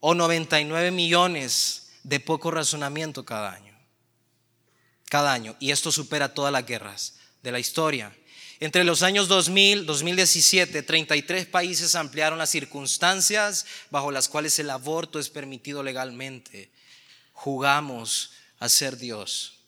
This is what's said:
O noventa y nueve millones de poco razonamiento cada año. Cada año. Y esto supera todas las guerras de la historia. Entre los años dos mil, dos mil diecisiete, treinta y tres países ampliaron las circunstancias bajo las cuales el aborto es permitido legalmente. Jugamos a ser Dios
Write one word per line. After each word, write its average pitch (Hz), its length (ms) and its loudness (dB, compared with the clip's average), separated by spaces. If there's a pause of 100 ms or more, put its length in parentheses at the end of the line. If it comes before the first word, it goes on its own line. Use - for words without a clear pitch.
O 156 140 4
noventa 165 460 2
y 151 40 -2
nueve 165 260 0
millones 170 960 0 (160)
de 139 160 -2
poco 160 300 -2
razonamiento 151 760 -4
cada 104 280 -8
año. 101 240 -20 (1300)
Cada 143 240 2
año. 113 260 -4
Y 139 120 -2
esto 143 200 0
supera 143 440 -2
todas 143 180 0
las 127 140 0
guerras 104 500 -10 (260)
de 123 80 -8
la 123 80 -4
historia. 123 580 -2 (440)
Entre 156 240 2
los 170 180 4
años 196 260 4
dos 180 200 4
mil, 196 360 4
dos 151 180 -2
mil 175 120 -2
diecisiete, 175 680 4
treinta 156 340 0
y 143 60 0
tres 175 240 -4
países 175 480 0
ampliaron 156 440 -2
las 156 120 -2
circunstancias 185 1160 0 (240)
bajo 143 200 -2
las 135 180 0
cuales 151 300 0
el 147 120 -4
aborto 156 480 -4
es 143 100 -6
permitido 143 540 -12
legalmente. 131 880 -10 (640)
Jugamos 139 1000 -2 (260)
a 120 100 -4
ser 127 300 2
Dios 113 680 -8